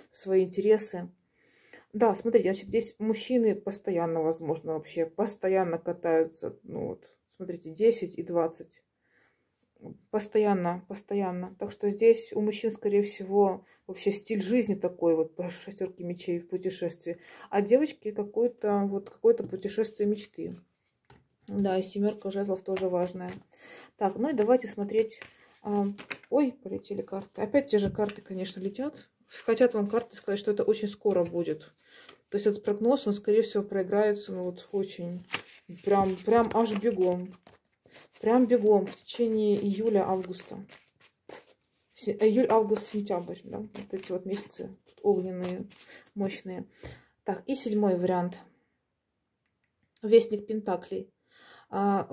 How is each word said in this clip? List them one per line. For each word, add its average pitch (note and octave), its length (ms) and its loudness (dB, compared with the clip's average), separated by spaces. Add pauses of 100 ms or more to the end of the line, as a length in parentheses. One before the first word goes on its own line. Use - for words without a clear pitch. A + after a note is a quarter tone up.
(100)
свои F#3+ 320 2
интересы. F#3+ 640 0 (840)
Да, G#3+ 220 4
смотрите, G#3 360 4
значит, - 160 -4
здесь - 320 -2
мужчины A3 560 2
постоянно, E3+ 640 -2
возможно, D#3+ 520 -2
вообще D#3+ 320 -4
постоянно F#3+ 720 0
катаются. E3 880 0
Ну - 240 -8
вот, - 260 -12 (220)
смотрите, F3 340 -12
десять G3 480 2
и E3+ 60 -6
двадцать. E3+ 580 -4 (1300)
Постоянно, G3+ 800 0
постоянно. F#3+ 720 -6
Так G3+ 120 -8
что - 180 -2
здесь A3+ 440 6
у G#3+ 80 0
мужчин, G#3 300 -2
скорее G3+ 300 2
всего, G3 640 2 (220)
вообще F3 240 -2
стиль G3+ 300 -2
жизни G#3 340 2
такой F3+ 400 2
вот D#3+ 200 0
по F3+ 140 -6
шестёрке F#3 540 -10
мечей F3 360 -4
в F3 80 -16
путешествии. F3+ 720 -6 (300)
А G3+ 120 2
девочки A3+ 500 2
какое-то, G#3 760 -2
вот, G3 240 -4
какое-то A#3 340 2
путешествие G#3 640 -4
мечты. F3+ 460 -4 (960)
Да, G3 300 0
и F#3+ 60 0
семёрка G3+ 480 -4
жезлов G3 300 -4
тоже F#3+ 260 -2
важная. F3+ 440 -2 (680)
Так, F#3+ 180 0
ну B3+ 140 0
и D#4 40 -2
давайте A#3 340 4
смотреть. G#3 520 -2 (440)
А, G3+ 220 0 (440)
ой, C4 240 2 (100)
полетели G3 380 -8
карты. G3 400 -10
Опять C#4 280 0
те G#3 100 4
же G3 120 0
карты, G#3 300 -4
конечно, F#3+ 400 -10
летят. B3 480 -8 (360)
Хотят A#3+ 280 4
вам G#3 140 0
карты A3+ 280 -4
сказать, G3+ 240 -4
что G#3 120 -2
это G3+ 120 0
очень G#3+ 240 0
скоро F#3+ 360 0
будет. E3+ 500 -6 (560)
То G3+ 80 -2
есть G3+ 100 0
этот G3+ 160 0
прогноз, A3 440 0
он, G3+ 60 0
скорее G#3+ 280 2
всего, G#3+ 220 0
проиграется, G3+ 680 0
ну, F3+ 140 -6
вот F3+ 260 -10
очень, F3+ 540 -6 (580)
прям, G3 320 2 (100)
прям A3+ 280 4
аж G#3+ 260 2
бегом. F#3 540 0 (880)
Прям A#3+ 240 6
бегом G#3 420 4
в - 80 -10
течение G#3+ 640 0
июля-августа. G3 1080 -2 (1300)
Се-, - 200 -4
июль, A3 360 4
август, G#3+ 360 2
сентябрь, F3+ 580 -6
да, - 160 -10
вот G#3+ 120 -12 (200)
эти F#3 200 -8
вот F3+ 140 -6
месяцы F#3+ 500 -10 (260)
огненные, F#3 640 -2 (480)
мощные. G3 500 -6 (580)
Так, G3 240 -6
и C#4 80 -2
седьмой G#3 420 0
вариант. F3+ 400 0 (1600)
Вестник A3 460 6
Пентаклей. G3 600 -4 (640)
А, G3 400 2